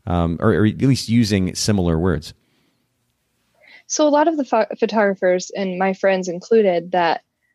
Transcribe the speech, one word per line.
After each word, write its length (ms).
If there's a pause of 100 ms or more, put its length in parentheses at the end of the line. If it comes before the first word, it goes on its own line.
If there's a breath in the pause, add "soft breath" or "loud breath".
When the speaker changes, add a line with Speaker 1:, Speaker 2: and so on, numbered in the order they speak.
Speaker 1:
um, 360
or, 120
or 120
at 160
least 280
using 460
similar 440
words? 340 (1500 soft breath)
Speaker 2:
So 200
a 20
lot 180
of 100
the 80
pho-, 200 (140)
photographers, 760
and 240
my 140
friends 340
included, 640
that 300 (340)